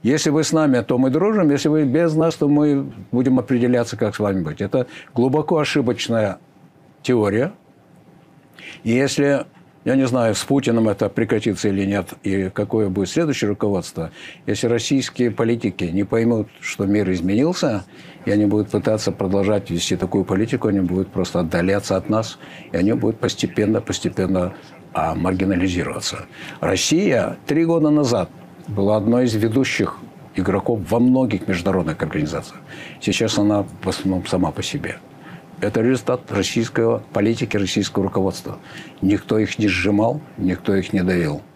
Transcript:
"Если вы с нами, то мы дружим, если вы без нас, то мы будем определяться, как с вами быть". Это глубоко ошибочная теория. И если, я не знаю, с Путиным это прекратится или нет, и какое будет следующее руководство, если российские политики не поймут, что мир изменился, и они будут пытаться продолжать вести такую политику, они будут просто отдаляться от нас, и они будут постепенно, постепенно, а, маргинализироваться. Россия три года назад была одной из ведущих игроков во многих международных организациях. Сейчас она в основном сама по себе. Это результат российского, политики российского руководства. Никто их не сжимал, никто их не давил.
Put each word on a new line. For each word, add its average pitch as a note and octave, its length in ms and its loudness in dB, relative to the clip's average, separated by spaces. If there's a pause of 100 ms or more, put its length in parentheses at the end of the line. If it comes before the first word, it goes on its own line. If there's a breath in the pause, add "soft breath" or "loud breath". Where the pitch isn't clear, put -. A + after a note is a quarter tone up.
"Если D3 300 2
вы D3+ 120 4
с - 80 -2
нами, D3 300 4
то B2 160 0
мы C3 120 4
дружим, F3+ 420 4
если C#3+ 180 2
вы D3+ 160 4
без D#3 300 2
нас, D#3+ 200 2
то D3 140 2
мы C#3+ 420 2 (200)
будем B2+ 280 4
определяться, A#2+ 560 2
как G#2+ 200 -2
с - 40 -10
вами G2 240 0
быть". D2+ 160 -6
Это B2 280 0 (260 loud breath)
глубоко D3+ 460 2
ошибочная A#2 800 0 (640)
теория. A#2+ 500 2 (1300 loud breath)
И A2+ 80 0
если, C#3 540 2 (400)
я B2+ 100 2
не C3+ 100 4
знаю, A#2 300 2
с - 80 -4
Путиным A#2 460 2
это G#2 180 0
прекратится G#2+ 600 0
или G2 160 0
нет, G2 240 -2 (140)
и F#2+ 260 -2
какое G#2 400 0
будет F#2 200 0
следующее D3+ 400 0
руководство, F#2+ 600 -4 (340 loud breath)
если G#2 220 -2
российские A#2+ 640 0
политики A2+ 540 -2
не F2+ 180 0
поймут, A2+ 460 0 (100)
что - 260 -6
мир G2+ 240 2
изменился, G#2 760 0 (400 loud breath)
и - 60 0
они G#2 140 4
будут G#2 260 2
пытаться G#2+ 420 0
продолжать G2 560 0
вести E2+ 260 -2
такую F#2 300 -2
политику, A2 420 -2
они G2+ 140 2
будут F#2 320 -2
просто F#2 260 -2
отдаляться F2+ 560 0
от F#2 140 -4
нас, A2 300 -2 (340 loud breath)
и - 40 -2
они F#2+ 140 2
будут A2+ 280 0
постепенно, G#2+ 600 0
постепенно, F#2 760 -2 (380 loud breath)
а, D#2+ 240 -2
маргинализироваться. F2+ 1120 -2 (340 loud breath)
Россия C3 800 0 (100)
три D#3+ 180 2
года E3 240 2
назад A#2+ 400 2 (400)
была G2+ 260 2
одной A#2 300 2
из A2+ 100 -2
ведущих A2+ 600 0 (400)
игроков G2 420 0 (100)
во A#2 120 2
многих B2+ 480 2
международных F2 520 -2
организациях. - 600 -6 (400 loud breath)
Сейчас G#2+ 360 0
она G#2 280 2 (160)
в F#2 80 -4
основном F#2 360 -2
сама E2+ 260 0
по G2 120 -8
себе. - 360 -6 (600 loud breath)
Это G#2 220 0
результат B2+ 500 0
российского, A2+ 800 0
политики A2 460 0
российского G2 480 0
руководства. F#2+ 520 -2 (440 loud breath)
Никто G2+ 360 2
их G#2+ 220 0
не G#2+ 80 2
сжимал, G2+ 540 0 (160)
никто F#2 360 -2
их F#2+ 200 0
не F#2+ 100 2
давил. F2 380 0 (140)